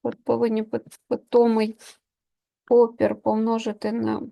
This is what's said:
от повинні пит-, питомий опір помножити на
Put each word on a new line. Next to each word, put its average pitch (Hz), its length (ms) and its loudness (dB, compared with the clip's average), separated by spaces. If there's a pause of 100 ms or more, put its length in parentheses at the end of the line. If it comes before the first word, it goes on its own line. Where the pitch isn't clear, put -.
от - 200 -8
повинні 233 400 0
пит-, - 440 -10
питомий 226 680 0 (920)
опір 226 460 2
помножити 220 760 -4
на 220 300 -4 (100)